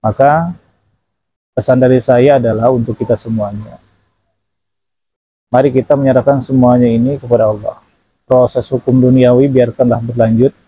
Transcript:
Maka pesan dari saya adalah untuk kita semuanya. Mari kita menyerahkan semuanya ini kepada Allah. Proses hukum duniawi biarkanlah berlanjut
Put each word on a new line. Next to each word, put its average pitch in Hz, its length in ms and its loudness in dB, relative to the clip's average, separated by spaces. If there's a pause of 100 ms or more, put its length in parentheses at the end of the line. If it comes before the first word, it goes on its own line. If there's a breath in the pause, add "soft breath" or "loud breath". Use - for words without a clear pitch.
Maka 151 520 -2 (1000)
pesan 127 240 0
dari 127 200 2
saya 131 400 2
adalah 113 320 -2
untuk 120 240 -4
kita - 240 -4
semuanya. 107 600 -10 (1700)
Mari 135 200 2
kita 131 240 0
menyerahkan 135 480 0
semuanya 123 440 2
ini 120 320 0
kepada 117 320 0
Allah. 104 320 -8 (440)
Proses 127 440 0
hukum 127 280 0
duniawi 127 520 2
biarkanlah 120 500 0
berlanjut 117 540 0 (140)